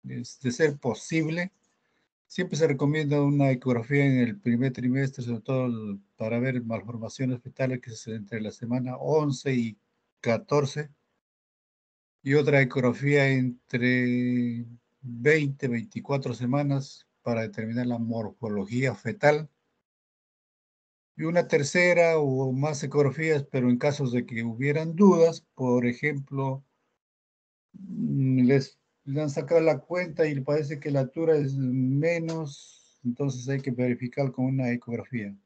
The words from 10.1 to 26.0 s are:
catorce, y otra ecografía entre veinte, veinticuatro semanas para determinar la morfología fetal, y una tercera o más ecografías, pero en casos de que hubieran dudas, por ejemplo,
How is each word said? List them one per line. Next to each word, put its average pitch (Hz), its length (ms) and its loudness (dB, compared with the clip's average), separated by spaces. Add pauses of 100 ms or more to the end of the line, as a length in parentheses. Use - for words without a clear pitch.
catorce, 143 680 0 (1300)
y 135 140 0
otra 143 260 6
ecografía 135 680 2
entre 123 1400 0 (360)
veinte, 139 680 0
veinticuatro 120 680 -4
semanas 139 720 -2 (160)
para 117 180 -2
determinar 113 460 -6
la 120 100 -2
morfología 113 960 -4
fetal, 147 560 0 (1700)
y 151 60 -6
una 170 260 0
tercera 170 680 4
o 131 360 0
más 147 280 -2
ecografías, 147 680 2
pero 123 180 2
en 123 80 4
casos 139 360 -2
de 120 120 0
que 113 200 -6
hubieran 143 500 -2
dudas, 165 580 6
por 123 320 0
ejemplo, 139 800 -4 (1120)